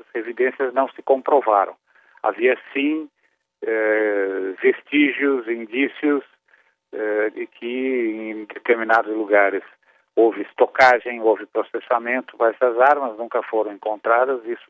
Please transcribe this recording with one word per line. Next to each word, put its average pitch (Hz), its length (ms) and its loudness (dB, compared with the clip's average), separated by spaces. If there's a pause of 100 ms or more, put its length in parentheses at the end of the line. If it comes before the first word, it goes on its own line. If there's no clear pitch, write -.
(140)
evidências 123 600 -4
não 131 160 0
se - 120 -20
comprovaram. 120 720 2 (480)
Havia 113 340 0 (140)
sim, 151 380 -4 (520)
eh, 104 1000 0
vestígios, 131 840 0
indícios, 123 760 -2 (680)
eh, 107 380 -2
de 117 160 -10
que - 200 -16
em 113 760 -4
determinados 113 680 -2
lugares 101 500 0 (520)
houve 107 280 2
estocagem, 123 800 2
houve 107 260 2
processamento, 120 920 -4
mas 117 160 2
essas 120 240 0
armas 135 380 4
nunca 117 260 -4
foram 107 300 -2
encontradas. 117 720 0
Isso 113 240 -8